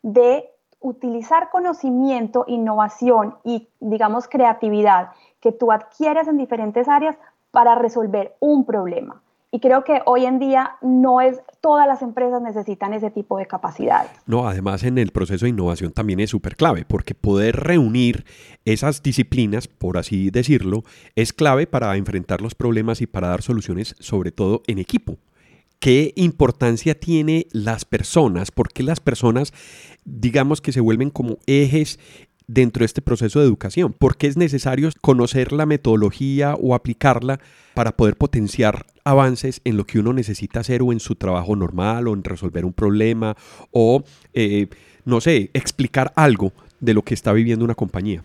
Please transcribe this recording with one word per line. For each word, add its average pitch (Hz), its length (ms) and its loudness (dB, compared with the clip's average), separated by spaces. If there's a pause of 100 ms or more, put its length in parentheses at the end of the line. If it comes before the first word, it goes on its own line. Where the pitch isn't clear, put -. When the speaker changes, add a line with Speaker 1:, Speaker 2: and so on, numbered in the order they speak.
Speaker 1:
de 240 480 2 (320)
utilizar 247 680 -2
conocimiento, 262 960 -2
innovación 220 960 0
y, 233 260 -6 (100)
digamos, 220 480 -2
creatividad 208 840 2 (300)
que 233 120 0
tú 226 200 0
adquieres 302 560 -2
en 302 100 0
diferentes 240 500 -2
áreas 294 300 2 (340)
para 233 240 6
resolver 220 640 -2
un 285 260 4
problema. 185 560 -6 (300)
Y 247 100 -4
creo 262 220 4
que 285 220 0
hoy 254 200 4
en 254 120 0
día 269 440 0
no 254 400 4
es, 254 200 0 (180)
todas 294 280 4
las 269 160 0
empresas 247 380 -2
necesitan 208 520 -6
ese 214 160 -4
tipo 208 280 -6
de 190 100 -8
capacidades. - 640 -2 (160)
Speaker 2:
No, 117 200 0
además 95 360 -4
en 127 160 0
el 120 120 0
proceso 92 340 -2
de 123 40 2
innovación 87 420 -2
también 101 280 -2
es 104 100 -2
súper - 260 -6
clave, 147 300 0
porque - 300 -6
poder 101 400 0
reunir 123 680 0 (380)
esas 131 380 -2
disciplinas, 123 680 -2
por 90 300 -6
así 95 320 -2
decirlo, 113 540 0 (320)
es 113 180 -2
clave 143 320 2
para 117 300 -2
enfrentar 95 460 -4
los 113 120 -8
problemas 113 480 -2
y 110 60 -4
para 92 220 -6
dar 90 120 -2
soluciones, 104 580 -6
sobre 90 320 -4
todo 104 360 -2
en 107 100 -4
equipo. - 380 -6 (640)
¿Qué 139 380 4
importancia 139 800 0
tiene 160 540 0
las 101 320 -6
personas? 101 680 0
¿Por - 160 -2
qué - 160 -8
las 156 160 -2
personas, 127 540 0 (500)
digamos, 135 560 0
que 139 140 -6
se 127 80 0
vuelven 113 280 2
como 120 280 -6 (100)
ejes 143 520 2 (480)
dentro 120 340 2
de 113 60 4
este - 140 -6
proceso 120 380 -2
de 147 60 6
educación? 113 480 0
¿Por 131 240 2
qué 147 100 0
es 143 80 -2
necesario 139 540 0 (100)
conocer 127 540 2
la 151 120 -2
metodología 139 880 0
o 123 200 0
aplicarla 127 640 -2 (360)
para 113 180 0
poder 107 240 2
potenciar 110 680 0 (180)
avances 131 580 2
en 113 140 0
lo 101 80 -2
que - 140 -2
uno 110 120 2
necesita 107 480 -4
hacer 123 220 -2
o 123 100 2
en 113 80 0
su - 160 -6
trabajo 92 400 -2
normal 98 540 -2
o 110 40 -2
en 98 120 -6
resolver 87 400 -6
un 90 80 -4
problema 110 640 0 (340)
o, 120 320 4 (300)
eh, 101 340 0 (380)
no 123 160 0
sé, 135 320 2
explicar - 640 -2
algo 110 340 4 (300)
de 117 120 2
lo 104 100 4
que - 100 -6
está 107 180 -2
viviendo 113 320 2
una 117 120 -2
compañía? 98 500 -6